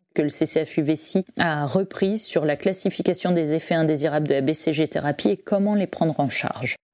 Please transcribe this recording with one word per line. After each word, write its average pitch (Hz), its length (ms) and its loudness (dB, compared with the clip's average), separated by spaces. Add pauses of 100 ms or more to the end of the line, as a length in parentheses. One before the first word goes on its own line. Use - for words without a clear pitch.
(160)
que 160 80 2
le 147 60 0
C 151 180 0
C 156 180 0
F - 140 -4
U - 20 2
Vessie 156 420 0 (160)
a 151 280 0
reprises 190 580 0
sur 156 180 0
la 151 120 2
classification 185 760 0
des 160 240 2
effets 165 220 0
indésirables 151 520 2
de 147 60 2
la 139 80 4
B 139 120 0
C 156 200 0
G 151 140 2
thérapie 147 420 0
et 202 80 2
comment 202 380 0
les 196 100 2
prendre 160 340 -2
en 139 100 0
charge. - 460 -4 (180)